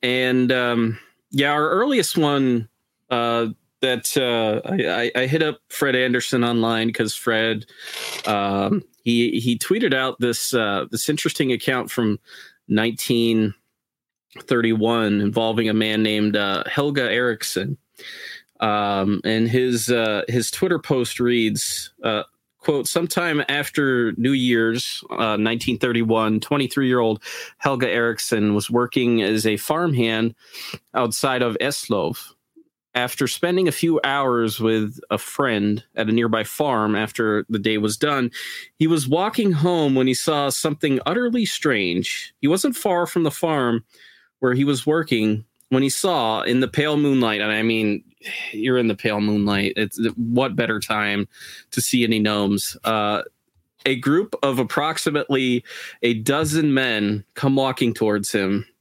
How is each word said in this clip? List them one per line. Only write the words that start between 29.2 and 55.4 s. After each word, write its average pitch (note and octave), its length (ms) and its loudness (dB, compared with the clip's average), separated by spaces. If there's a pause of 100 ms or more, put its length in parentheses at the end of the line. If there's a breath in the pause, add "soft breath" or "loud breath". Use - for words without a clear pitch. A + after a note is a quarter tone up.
as G#2 240 2
a G#2+ 100 2
farmhand A#2 800 0 (580 loud breath)
outside B2 480 -2
of A#2+ 220 0
Eslöv. A2+ 720 -4 (600)
After B2 340 -2
spending F3+ 400 0
a - 40 0
few E3 300 0
hours B2+ 560 0
with A2+ 400 0 (100)
a G#2 100 0
friend G#2 640 0 (100)
at A2 140 0
a G#2+ 40 2
nearby A2+ 300 2
farm A2 540 0
after G#2+ 520 -2
the A2 100 -2
day G#2+ 200 0
was G#2+ 180 0
done, C#3 360 0 (440 loud breath)
he D#3+ 120 2
was D#3 180 2
walking G3 460 2
home D#3+ 420 2
when C3 140 4
he C3 60 2
saw C#3+ 340 0
something D3+ 580 -2
utterly A#3 400 0
strange. F#2+ 920 -2
He C#3 80 0
wasn't F#3+ 260 2
far F3 320 0
from F3 160 -2
the D#3 80 2
farm C3 540 0 (560 soft breath)
where B2+ 140 2
he C3+ 100 2
was C#3 200 0
working A#2 600 2 (240)
when C3 160 4
he C3+ 60 2
saw A#2+ 520 0
in B2 160 0
the B2+ 80 2
pale D3 300 0
moonlight," B2+ 440 2
and G#2+ 120 0
I G#2+ 100 0
mean, A2 400 0 (500 loud breath)
you're B2 260 0
in A#2 100 2
the G2+ 80 0
pale G#2 240 -2
moonlight. G#2 560 2
It's, G#2+ 240 -4 (160)
what A#2+ 400 0
better A2 240 -2
time G#2 480 -2 (420 loud breath)
to - 100 -4
see B2 220 2
any A2+ 160 2
gnomes? G#2 640 0
Uh, G#2+ 400 0 (640)
a C3+ 80 2
group D3 480 0
of C3+ 160 2
approximately C3+ 1040 0 (400 loud breath)